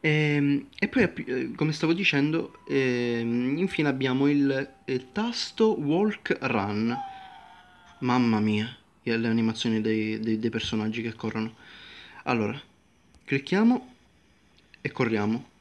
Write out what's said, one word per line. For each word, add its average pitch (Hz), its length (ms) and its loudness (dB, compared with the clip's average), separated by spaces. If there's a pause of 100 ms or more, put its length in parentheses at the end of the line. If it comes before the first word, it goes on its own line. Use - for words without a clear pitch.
Ehm, 147 680 2 (100)
e - 100 0
poi, 254 140 2
app-, - 240 0
eh, 123 280 -4
come 156 180 0
stavo 156 200 0
dicendo, 160 760 0
ehm, 123 880 0
infine 170 300 0
abbiamo 131 400 2
il, 139 460 0 (100)
il 127 280 -4
tasto 220 680 0
walk 175 600 0
run. 113 560 0 (1040)
Mamma 123 400 4
mia, 107 360 0 (260)
le 113 260 -2
animazioni 113 520 2
dei, 110 400 -2
dei, 110 180 0
dei 110 120 -2
personaggi 110 520 -4
che 113 120 -6
corrono. 110 400 -6 (680)
Allora, 113 360 -2 (640)
clicchiamo 208 720 2 (840)
e - 120 -4
corriamo. 110 580 0 (100)